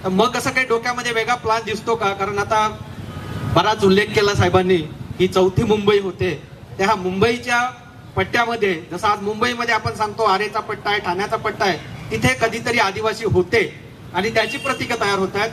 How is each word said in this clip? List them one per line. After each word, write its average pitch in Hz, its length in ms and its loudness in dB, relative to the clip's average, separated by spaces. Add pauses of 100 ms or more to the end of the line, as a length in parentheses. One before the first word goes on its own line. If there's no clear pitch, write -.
तर 190 40 -2
मग 226 280 2
असं 254 140 0
काही 262 160 0
डोक्यामध्ये 240 460 -2
वेगळा 226 220 0
प्लॅन 220 320 0
दिसतो 226 280 -2
का? 208 180 0
कारण 202 260 -2
आता 214 380 0 (800)
बराच 202 300 4
उल्लेख 196 220 6
केला 202 280 2
साहेबांनी 185 420 4 (420)
की 180 100 4
चौथी 190 340 2
मुंबई 208 360 4
होते, 180 440 -2 (360)
त्या 196 80 2
ह्या 220 100 4
मुंबईच्या 240 760 0 (460)
पट्ट्यामध्ये, 196 680 0 (100)
जसं 175 160 0
आज 196 120 2
मुंबईमध्ये 233 540 0
आपण 220 200 -2
सांगतो 214 280 -2
आरेचा 208 380 2
पट्टा 214 300 -6
आहे, 202 100 0
ठाण्याचा 190 360 -2
पट्टा 220 280 -2
आहे, - 140 2 (320)
तिथे 247 300 2
कधीतरी 233 380 0
आदिवासी 214 460 0
होते 180 560 2 (340)
आणि 208 200 0
त्याची 220 220 0
प्रतीकं 247 440 -4
तयार 202 180 2
होत 185 180 -2
आहेत. 220 160 0